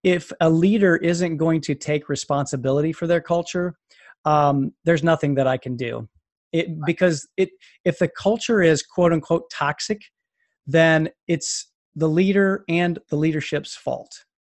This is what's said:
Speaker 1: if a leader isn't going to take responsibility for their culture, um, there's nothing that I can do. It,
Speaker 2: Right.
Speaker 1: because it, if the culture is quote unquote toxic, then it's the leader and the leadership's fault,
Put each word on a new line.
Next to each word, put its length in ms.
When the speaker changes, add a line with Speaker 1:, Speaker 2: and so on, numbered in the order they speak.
Speaker 1:
if 380
a 100
leader 460
isn't 420
going 240
to 120
take 340
responsibility 840
for 140
their 140
culture, 560
um, 480
there's 200
nothing 300
that 120
I 100
can 200
do. 320
It, 160
Speaker 2:
Right. 180
Speaker 1:
because 500
it, 140
if 140
the 100
culture 540
is 200
quote 300
unquote 380
toxic, 500
then 440
it's 420
the 120
leader 600
and 300
the 60
leadership's 580
fault, 500